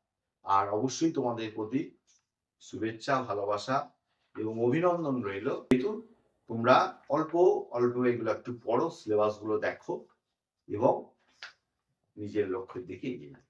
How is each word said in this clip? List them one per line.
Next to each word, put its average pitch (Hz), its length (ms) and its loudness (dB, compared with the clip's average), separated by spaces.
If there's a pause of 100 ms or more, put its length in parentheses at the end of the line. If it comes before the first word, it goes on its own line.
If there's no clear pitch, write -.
(440)
আর 98 260 2
অবশ্যই 135 420 0
তোমাদের 117 440 -4
প্রতি 127 360 -4 (680)
শুভেচ্ছা, 110 640 -4
ভালোবাসা 104 680 -2 (480)
এবং 110 280 -2
অভিনন্দন 160 580 2
রইল। 98 320 -4
যেহেতু 202 520 0 (420)
তোমরা 117 260 4 (340)
অল্প 156 240 0 (440)
অল্প 123 180 2 (160)
এগুলো 110 200 -2
একটু - 200 -6 (140)
পড়ো, 120 240 2
সিলেবাসগুলো 104 720 0
দেখো - 340 -4 (760)
এবং 107 240 2 (1200)
নিজের 104 320 -2
লক্ষ্যের 92 360 -6
দিকে 98 220 -10
এগিয়ে 135 260 -8
যাও। - 160 -20